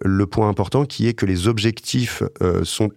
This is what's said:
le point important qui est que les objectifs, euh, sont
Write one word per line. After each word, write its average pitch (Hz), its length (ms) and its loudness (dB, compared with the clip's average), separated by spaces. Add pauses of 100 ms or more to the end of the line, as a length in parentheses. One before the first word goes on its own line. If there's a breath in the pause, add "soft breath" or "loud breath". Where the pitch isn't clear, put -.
le 98 260 2
point 107 200 2
important 104 360 0
qui 113 240 -2
est 120 60 0
que 104 120 -2
les 92 220 2
objectifs, 113 720 -2 (200)
euh, 90 200 2
sont 104 340 0